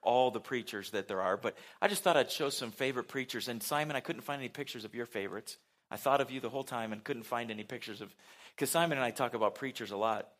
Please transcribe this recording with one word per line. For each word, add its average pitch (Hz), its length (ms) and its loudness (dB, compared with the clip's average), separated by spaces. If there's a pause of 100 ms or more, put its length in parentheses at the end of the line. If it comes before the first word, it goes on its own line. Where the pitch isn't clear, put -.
all 127 260 6
the 110 100 -2
preachers 107 520 -4
that 101 160 -2
there 95 140 0
are, 95 160 4
but 120 200 -2 (240)
I - 60 8
just 202 160 0
thought 170 140 6
I'd 123 140 6
show 143 180 0
some 123 220 -4
favorite 127 360 0
preachers. 123 400 -4
And 117 160 -4
Simon, 147 320 0
I 131 60 -2
couldn't 160 200 -4
find 143 180 -6
any 127 100 -6
pictures 127 360 -8
of 107 80 -12
your 117 120 -4
favorites. 101 520 -6 (320)
I 110 80 -6
thought 139 240 4
of 123 80 -2
you 131 100 -6
the 120 100 -4
whole 135 140 -4
time 113 300 -4
and 107 100 -8
couldn't 120 200 -4
find 117 260 -4
any 110 140 -6
pictures 110 380 -10
of, 98 120 -12 (440)
'cause 139 120 2
Simon 165 300 4
and 127 60 4
I 117 60 2
talk 120 220 0
about 107 220 4
preachers 120 340 -6
a 101 80 -4
lot, 107 300 2 (120)